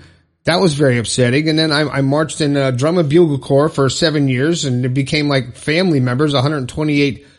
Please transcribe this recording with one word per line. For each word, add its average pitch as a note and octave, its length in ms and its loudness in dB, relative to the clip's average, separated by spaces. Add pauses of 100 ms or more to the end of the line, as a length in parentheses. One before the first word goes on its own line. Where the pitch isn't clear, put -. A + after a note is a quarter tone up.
(440)
that E3+ 160 0
was F3 140 2
very C3+ 240 2
upsetting. B2+ 500 0
And D#3 100 0
then D#3+ 140 0
I, D3 100 0
I C#3 200 -2
marched D3 380 -2
in C#3+ 160 0
a C3+ 140 0
drum D3 280 0
and D#3+ 100 0
bugle D3+ 300 4
corps C#3+ 300 2
for C3+ 220 0
seven D3+ 380 0
years D3 360 0
and B2 200 -2
it B2+ 100 -4
became D3 340 -2
like C3 280 -2
family D#3+ 420 0
members, B2+ 360 0
a C3+ 60 2
hundred C#3 280 -2
twenty-eight C#3+ 580 -2 (120)